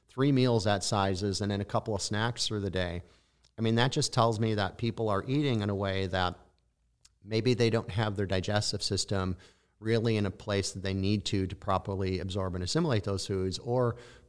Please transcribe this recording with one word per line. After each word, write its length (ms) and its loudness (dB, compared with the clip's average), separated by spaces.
three 220 2
meals 340 4
that 180 2
sizes 560 0
and 100 0
then 120 0
a 40 -2
couple 300 -2
of 60 -2
snacks 460 -2
through 120 -2
the 100 -2
day. 320 -2
I 40 -4
mean, 140 2
that 180 4
just 200 -2
tells 280 2
me 140 2
that 220 -2
people 300 -2
are 180 0
eating 360 0
in 80 0
a 60 0
way 320 -2
that 280 0
maybe 300 2
they 160 4
don't 200 0
have 280 0
their 80 0
digestive 580 0
system 540 -2
really 380 2
in 80 2
a 60 0
place 400 -2
that 120 -10
they 100 -2
need 300 2
to, 240 0
to 80 -6
properly 640 -2
absorb 360 -4
and 80 -4
assimilate 420 0
those 200 -2
foods, 340 -2
or 360 0